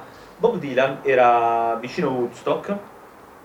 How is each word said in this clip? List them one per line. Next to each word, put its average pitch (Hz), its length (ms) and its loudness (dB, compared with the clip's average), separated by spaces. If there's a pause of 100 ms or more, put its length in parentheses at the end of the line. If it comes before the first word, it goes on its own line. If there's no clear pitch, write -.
(380)
Bob 214 220 0
Dylan 135 420 0
era 117 800 4
vicino 135 280 -4
a - 20 -2
Woodstock, 127 560 -4 (760)